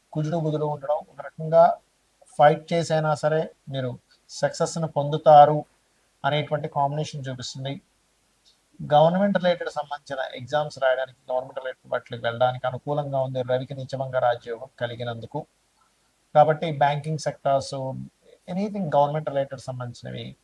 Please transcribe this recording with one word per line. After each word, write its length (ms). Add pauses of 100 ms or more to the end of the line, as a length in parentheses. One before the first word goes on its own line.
(120)
కుజుడు 240
బుధుడు 280
ఉండడం, 300
ఒక 260
రకంగా 560 (640)
ఫైట్ 340
చేసైనా 420
సరే 360 (180)
మీరు 300 (300)
సక్సెస్ను 600
పొందుతారు 760 (600)
అనేటువంటి 440
కాంబినేషన్ 600
చూపిస్తుంది. 540 (1120)
గవర్నమెంట్ 420
రిలేటెడ్ 340
సంబంధించిన 720
ఎగ్జామ్స్ 360
రాయడానికి, 540
గవర్నమెంట్ 260
రిలేటెడ్ 340
వాటికి 340
వెళ్ళడానికి 400
అనుకూలంగా 540
ఉంది 220
రవికి 320
నీచభంగ 440
రాజయోగం 500 (120)
కలిగినందుకు. 680 (880)
కాబట్టి 440
బ్యాంకింగ్ 400
సెక్టార్స్, 760 (540)
ఎనీథింగ్ 480
గవర్నమెంట్ 320
రిలేటెడ్ 320
సంబంధించినవి, 840